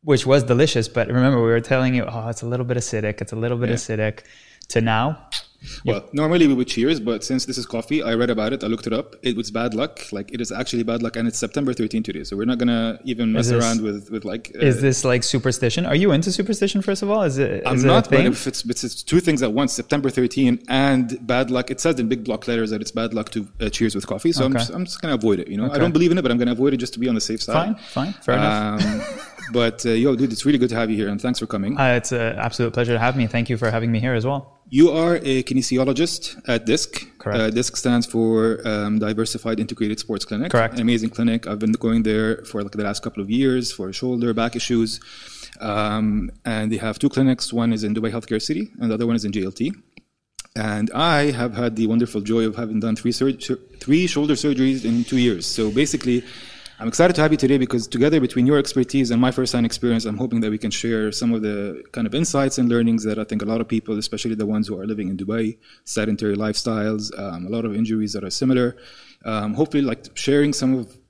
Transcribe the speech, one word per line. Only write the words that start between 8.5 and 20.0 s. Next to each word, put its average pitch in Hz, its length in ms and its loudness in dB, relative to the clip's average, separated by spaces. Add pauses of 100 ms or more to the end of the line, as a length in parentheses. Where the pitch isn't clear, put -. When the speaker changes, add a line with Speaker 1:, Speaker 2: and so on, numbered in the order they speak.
Speaker 2:
it, 131 100 -6
I 104 40 -6
looked 113 200 -2
it 113 60 -2
up. 131 300 -4
It 123 120 0
was 110 160 -6
bad 113 220 -2
luck. 117 220 -4 (180)
Like, 101 180 -8
it 120 120 -8
is 107 100 -6
actually 117 300 -4
bad 113 200 -2
luck, 113 140 -4
and 113 100 0
it's 113 120 -2
September 127 340 -2
thirteenth 110 320 -2
today, 92 200 -8
so 98 120 -8
we're 107 160 -2
not 120 60 -2
gonna 117 460 0
even 117 280 0
mess 117 140 2
Speaker 1:
Is 123 60 2
this, 117 120 4
Speaker 2:
around 113 160 2
with, 104 300 -4
with, 104 160 -6
like, 110 240 -8 (200)
Speaker 1:
is 120 60 4
Speaker 2:
uh, 110 60 -4
Speaker 1:
this, 131 240 2
like, 123 160 2
superstition? 131 640 0
Are - 160 0
you 202 100 6
into 180 200 2
superstition, 196 500 0
first 196 200 -2
of 202 80 -2
all? 208 120 2
Is 139 160 0
it, 98 260 0
Speaker 2:
I'm 127 120 2
Speaker 1:
is 127 80 4
it - 20 6
a - 80 8
Speaker 2:
not, 220 160 4
but 139 80 6
Speaker 1:
thing? 180 80 4
Speaker 2:
if - 200 0
it's, - 200 -6
it's, 120 180 -4
it's - 180 -8
two 170 180 4
things 156 220 2
at 110 120 2
once, 135 180 2
September 139 380 -2